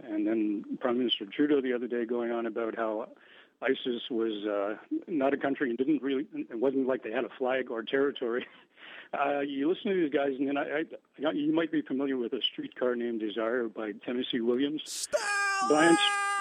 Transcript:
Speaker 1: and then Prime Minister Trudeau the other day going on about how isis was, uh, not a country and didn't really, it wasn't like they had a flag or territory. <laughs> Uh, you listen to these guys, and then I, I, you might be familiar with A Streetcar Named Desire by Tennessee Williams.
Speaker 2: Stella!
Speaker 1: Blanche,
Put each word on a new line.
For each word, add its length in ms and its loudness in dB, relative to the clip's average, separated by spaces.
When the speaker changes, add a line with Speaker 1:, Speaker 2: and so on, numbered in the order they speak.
Speaker 1:
and 200 0
then 380 2
Prime 180 2
Minister 280 0
Trudeau 340 2
the 140 0
other 120 -2
day 200 -2
going 260 -2
on 140 -2
about 320 -2
how 320 -2
isis 440 0
was, 360 0
uh, 300 0
not 260 2
a 40 -2
country 320 -2
and 80 -2
didn't 240 2
really, 320 -2
it 260 -8
wasn't 280 2
like 160 0
they 80 -4
had 140 0
a 120 -8
flag 340 0
or 120 -4
territory. 680 0
<laughs> 40 -20
Uh, 260 0
you 300 -2
listen 220 -2
to 100 2
these 100 0
guys, 280 2
and 100 2
then 80 0
I, 240 -2
I, 60 2
you 220 0
might 180 2
be 100 2
familiar 360 -2
with 160 -2
A 80 -4
Streetcar 560 -2
Named 240 -2
Desire 480 0
by 240 -6
Tennessee 360 -2
Williams. 440 0
Speaker 2:
Stella! 840 -2
Speaker 1:
Blanche, 300 8